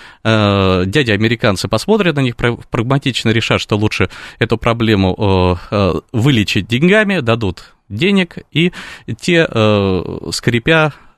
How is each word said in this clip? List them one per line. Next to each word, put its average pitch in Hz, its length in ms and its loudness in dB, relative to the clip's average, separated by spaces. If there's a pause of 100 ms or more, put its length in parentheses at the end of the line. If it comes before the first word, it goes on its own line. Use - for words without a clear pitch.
(240)
э, 98 600 2
дяди 117 240 0
американцы 107 580 0
посмотрят 180 480 0
на 143 40 -2
них, 127 160 -2
пра-, 120 200 -2 (140)
прагматично 127 600 -2
решат, 110 280 0
что - 160 -2
лучше 104 320 0 (300)
эту 117 180 0
проблему, 110 600 2
э, 92 380 2 (140)
э, 98 240 2 (180)
вылечить 110 540 0
деньгами, 185 540 2
дадут 113 440 -2 (260)
денег, 180 480 0 (120)
и 170 220 0 (480)
те, 170 260 2
э, 101 560 2 (300)
скрипя, 151 600 0 (260)